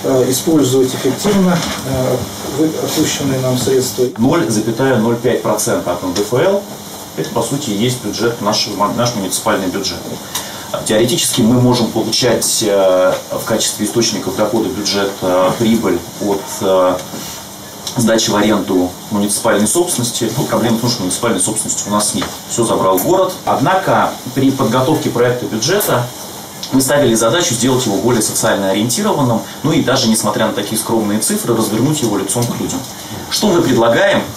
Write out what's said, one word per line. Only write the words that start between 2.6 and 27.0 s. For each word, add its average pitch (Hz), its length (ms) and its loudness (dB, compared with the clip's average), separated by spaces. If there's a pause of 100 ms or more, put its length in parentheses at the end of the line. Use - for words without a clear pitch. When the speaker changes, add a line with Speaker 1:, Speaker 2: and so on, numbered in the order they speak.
Speaker 1:
отпущенные 139 560 0
нам 127 180 0
средства. 127 480 2 (120)
Speaker 2:
Ноль 147 320 2
запятая 117 480 0
ноль 113 180 2
пять 120 260 0
процента 104 520 -2
от 101 100 -6
Н 90 100 -4
Д 104 80 -2
Ф 101 120 -2
Л — 190 300 2 (540)
это, - 120 -4
по - 120 -4
сути, - 280 -4
и 101 60 -2
есть 123 280 -2
бюджет, 107 380 -2
наш, 107 260 0 (300)
наш 120 180 0
муниципальный 95 520 -2
бюджет. 90 320 -4 (840)
Теоретически - 560 2
мы 120 200 6
можем 117 300 2
получать, 110 720 0
э, 95 500 4 (180)
в 78 140 -6
качестве - 400 -2
источников 92 500 -2
дохода 107 340 0
бюджета, 98 420 -2 (100)
э, 110 380 2
прибыль 110 400 2 (260)
от, 101 160 0 (200)
э, 92 340 2 (1000)
сдачи 110 340 2
в 101 40 0
аренду 98 540 2 (220)
муниципальной 104 560 2
собственности. - 680 0
Ну, - 80 -2
проблема 110 320 2
в 113 40 -2
том, 123 80 0
что - 120 -4
муниципальной 92 400 -2
собственности - 460 -4
у 101 40 -2
нас 104 240 0
нет. 90 100 -2 (240)
Всё 117 140 0
забрал 135 340 2
город. 180 360 2 (120)
Однако 139 680 2 (220)
при 135 160 4
подготовке 123 600 2
проекта 120 360 2
бюджета 135 600 0 (680)
мы 131 80 4
ставили 131 360 4